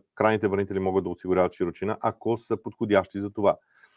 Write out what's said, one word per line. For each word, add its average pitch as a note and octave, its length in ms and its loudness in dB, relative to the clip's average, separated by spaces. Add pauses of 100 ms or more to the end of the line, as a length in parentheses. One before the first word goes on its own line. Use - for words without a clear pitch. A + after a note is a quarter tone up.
(160)
крайните A2 340 2
бранители G2 300 -2
могат F#2 240 0
да F2+ 60 -8
осигуряват F2+ 440 0
широчина, F#2 480 -4
ако A2+ 360 -2
са - 260 -6
подходящи G2+ 580 0
за G2+ 120 -8
това. G2+ 240 2 (400)